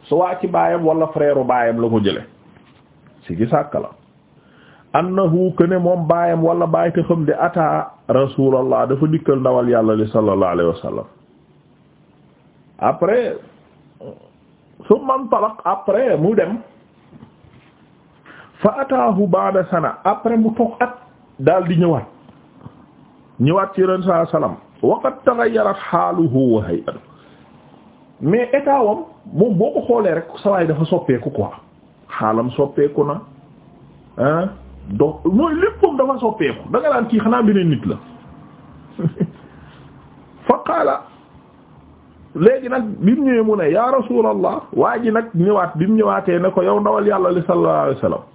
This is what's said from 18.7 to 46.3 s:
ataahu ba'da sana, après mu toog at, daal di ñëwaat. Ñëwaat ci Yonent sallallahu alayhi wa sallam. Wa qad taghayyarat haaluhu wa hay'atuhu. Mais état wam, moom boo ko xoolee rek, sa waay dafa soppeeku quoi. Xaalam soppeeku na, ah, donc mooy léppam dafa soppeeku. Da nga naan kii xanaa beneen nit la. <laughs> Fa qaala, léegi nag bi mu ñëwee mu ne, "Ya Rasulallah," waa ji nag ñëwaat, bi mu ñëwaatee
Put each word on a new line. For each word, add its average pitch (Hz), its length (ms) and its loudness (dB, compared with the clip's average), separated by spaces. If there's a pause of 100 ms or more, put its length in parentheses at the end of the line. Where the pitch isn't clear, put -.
ataahu 247 480 0
ba'da 185 420 0
sana, 156 340 -4
après 208 320 0
mu 220 200 2
toog 226 240 -2
at, 208 140 -2 (440)
daal 170 300 2
di 175 80 0
ñëwaat. 160 300 2 (1300)
Ñëwaat 180 340 2
ci 190 60 -2
Yonent 185 220 2
sallallahu 170 240 2
alayhi - 80 -6
wa 156 60 2
sallam. 123 160 -2 (260)
Wa 160 200 2
qad 262 120 -2 (100)
taghayyarat 226 520 0
haaluhu 165 800 0
wa 107 80 0
hay'atuhu. - 400 -6 (1160)
Mais 226 320 0
état - 300 2
wam, 214 220 0 (280)
moom 202 260 2
boo 233 160 2
ko - 120 0
xoolee 214 280 2
rek, 165 120 -4 (160)
sa 202 80 2
waay 185 160 2
dafa 156 180 0
soppeeku 135 460 0
quoi. 101 200 -4 (680)
Xaalam 113 380 0
soppeeku 143 480 0
na, 147 160 -4 (960)
ah, 160 320 0 (400)
donc 135 360 -2
mooy 254 300 2
léppam 359 440 0
dafa 262 200 0
soppeeku. 147 540 -4
Da - 80 0
nga - 100 0
naan 233 180 0
kii 220 120 2
xanaa 226 220 2
beneen 196 280 2
nit 110 160 -2
la. 87 100 -4 (1000)
<laughs> 190 80 -6 (1400)
Fa 240 160 4
qaala, - 360 -2 (1300)
léegi 247 340 2
nag 254 160 -2 (200)
bi 202 120 6
mu 302 100 0
ñëwee 240 180 4
mu 214 120 2
ne, 170 140 0
"Ya 226 220 2
Rasulallah," 120 680 0 (100)
waa 202 300 0
ji 233 100 0
nag 226 220 0
ñëwaat, 180 420 2
bi 165 100 0
mu 214 100 2
ñëwaatee 196 440 2